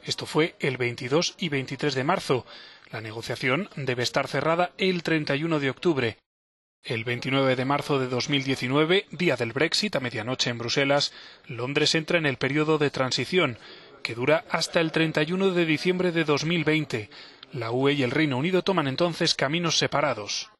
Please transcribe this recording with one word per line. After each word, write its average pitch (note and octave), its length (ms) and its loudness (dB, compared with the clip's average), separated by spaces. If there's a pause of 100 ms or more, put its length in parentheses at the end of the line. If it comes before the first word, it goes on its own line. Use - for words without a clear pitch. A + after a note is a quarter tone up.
Esto - 240 -6
fue D#3+ 320 0
el C3 180 -2
veintidós B2 600 0
y F3 100 -2
veintitrés C3+ 460 -2
de C3 80 0
marzo. D#3 420 0 (460)
La A2 100 -10
negociación B2 720 -4
debe B2 280 -2
estar C3+ 240 0
cerrada D#3+ 500 0
el F#3 240 0
treinta D3+ 340 0
y D3 80 -2
uno D#3+ 160 0
de C3+ 120 0
octubre. C3 480 0 (640)
El A2+ 200 -4
veintinueve C3 540 2
de B2+ 80 -2
marzo C#3 340 0
de B2+ 80 0
dos B2 220 -2
mil C#3 160 0
diecinueve, D3 680 0
día E3 240 0
del A#2 160 -2
Brexit, D#3+ 460 0
a - 20 2
medianoche B2 520 -2
en A#2 60 -6
Bruselas, C#3 540 2 (360)
Londres C#3 480 0
entra E3 220 2
en D#3+ 80 0
el C3 120 0
periodo D3+ 400 2
de C#3+ 140 2
transición, C3+ 680 0 (460)
que A2+ 120 -6
dura C#3+ 340 2
hasta E3+ 300 0
el D#3+ 140 0
treinta D#3+ 300 2
y D#3+ 100 -2
uno F#3+ 160 2
de F3 160 2
diciembre F3+ 480 0
de E3 100 2
dos D3 220 2
mil E3 180 0
veinte. C#3+ 460 0 (420)
La A#2 200 -6
U C3+ 180 2
E D3 40 4
y C#3+ 100 2
el A#2+ 80 2
Reino D3 260 2
Unido F3 240 0
toman E3+ 260 0
entonces D#3+ 480 0
caminos D#3+ 420 0
separados. C3+ 720 -2 (100)